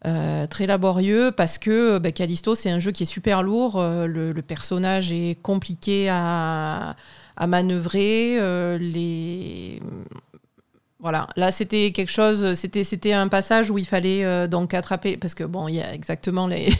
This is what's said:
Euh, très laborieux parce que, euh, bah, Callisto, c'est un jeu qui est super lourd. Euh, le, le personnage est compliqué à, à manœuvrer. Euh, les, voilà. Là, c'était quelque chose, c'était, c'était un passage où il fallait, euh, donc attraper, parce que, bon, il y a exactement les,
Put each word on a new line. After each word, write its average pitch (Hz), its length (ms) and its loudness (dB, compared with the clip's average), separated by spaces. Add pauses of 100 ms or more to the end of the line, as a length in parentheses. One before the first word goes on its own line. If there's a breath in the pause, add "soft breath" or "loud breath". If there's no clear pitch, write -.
Euh, 156 400 -2
très 190 200 -4
laborieux 196 640 4
parce - 280 0
que, 220 380 4
euh, - 40 4
bah, 170 100 0
Callisto, 175 440 0
c'est 208 160 -2
un 175 100 2
jeu 190 100 0
qui 185 140 -4
est - 20 -2
super 190 360 0
lourd. 214 360 0
Euh, 170 280 0
le, 160 260 -2
le 156 100 -6
personnage 180 720 -2
est 170 300 -2
compliqué 196 680 0
à, 160 880 -2 (400 loud breath)
à 170 100 -2
manœuvrer. 190 920 2
Euh, 175 380 0
les, 170 1000 -4 (1200)
voilà. 156 360 -4
Là, 185 160 2
c'était 208 400 2
quelque 185 180 -2
chose, 208 440 2
c'était, 190 300 -2
c'était 208 300 0
un 196 140 2
passage 208 420 2
où 202 80 0
il 180 80 -2
fallait, 190 380 2
euh, 180 220 2
donc 175 280 0
attraper, 190 420 -2
parce - 180 -6
que, 165 100 -8
bon, 165 240 -6
il 160 80 -4
y 160 60 -2
a 104 120 -8
exactement 175 520 -2
les, 180 340 2